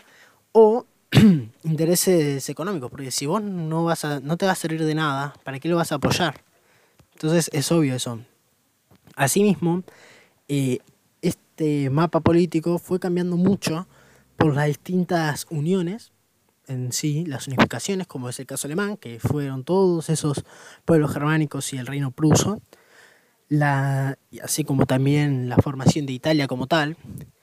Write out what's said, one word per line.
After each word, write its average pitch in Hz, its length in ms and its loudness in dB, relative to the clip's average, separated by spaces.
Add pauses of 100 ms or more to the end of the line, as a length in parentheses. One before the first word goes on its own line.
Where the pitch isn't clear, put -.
(520)
o 220 340 6 (240)
<clears throat> 156 540 6
intereses 160 840 2
económicos, 151 420 -6
porque 135 200 -12
si 139 160 -4
vos 196 160 -2
no 170 420 -4
vas 165 200 -2
a, 147 160 -4
no 147 160 -4
te 196 100 -2
va 185 60 2
a - 40 -2
servir 160 280 -4
de 156 100 0
nada, 143 400 -2 (100)
¿para 135 140 -10
qué 147 100 -6
lo 170 80 2
vas 170 160 0
a 151 40 -2
apoyar? - 440 -2 (720)
Entonces 156 400 0
es 139 180 -2
obvio 156 240 2
eso. 120 260 -8 (960)
Asimismo, 175 680 2 (680)
eh, 135 300 0 (420)
este 151 680 -2
mapa 160 300 2
político 170 580 2
fue 180 200 -4
cambiando 175 380 -2
mucho 180 500 0 (500)
por 156 180 2
las 147 140 0
distintas 165 840 -2
uniones 175 600 -4 (560)
en 123 240 -6
sí, 156 340 -2
las 131 220 -8
unificaciones, 180 580 -2
como 127 220 -10
es 123 100 -10
el 123 80 -12
caso 135 220 -10
alemán, 202 280 -4
que 117 220 -14
fueron 135 460 -4
todos 175 440 2
esos 151 360 -2 (400)
pueblos 156 280 4
germánicos 147 600 -2
y 139 40 -8
el 123 100 -8
reino 139 260 -4
pruso, 156 500 2 (880)
la, 139 680 0 (120)
y - 100 -18
así - 240 -4
como 139 220 2
también 135 640 0
la 120 60 0
formación 139 500 0
de 135 80 -6
Italia 143 320 0
como 131 220 -6
tal, 156 280 0 (460)